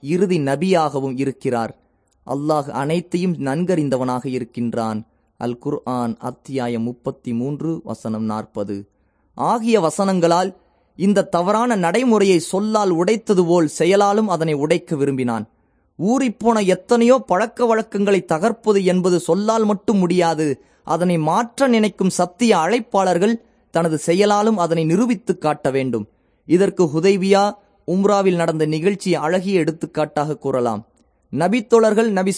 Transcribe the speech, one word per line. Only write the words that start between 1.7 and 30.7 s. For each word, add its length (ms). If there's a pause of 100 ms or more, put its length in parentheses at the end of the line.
அல்லாஹ் 420
அனைத்தையும் 680
நன்கறிந்தவனாக 880
இருக்கின்றான்." 800 (300)
அல் 280
குர்ஆன் 540
அத்தியாயம் 640
முப்பத்தி 520
மூன்று, 500
வசனம் 400
நாற்பது. 640 (460)
ஆகிய 460
வசனங்களால் 800 (360)
இந்த 260
தவறான 540
நடைமுறையை 640
சொல்லால் 520
உடைத்தது 560
போல் 200
செயலாலும் 640
அதனை 240
உடைக்க 440
விரும்பினான். 520 (500)
ஊறிப்போன 680
எத்தனையோ 520
பழக்க 480
வழக்கங்களை 580
தகர்ப்பது 600
என்பது 360
சொல்லால் 440
மட்டும் 320
முடியாது. 680 (220)
அதனை 340
மாற்ற 500
நினைக்கும் 420
சத்திய 460
அழைப்பாளர்கள் 800 (360)
தனது 280
செயலாலும் 580
அதனை 280
நிரூபித்து 540
காட்ட 320
வேண்டும். 360 (400)
இதற்கு 380
ஹுதைபியா, 680 (340)
உம்ராவில் 480
நடந்த 320
நிகழ்ச்சி 480
அழகிய 460
எடுத்துக்காட்டாக 800
கூறலாம். 480 (460)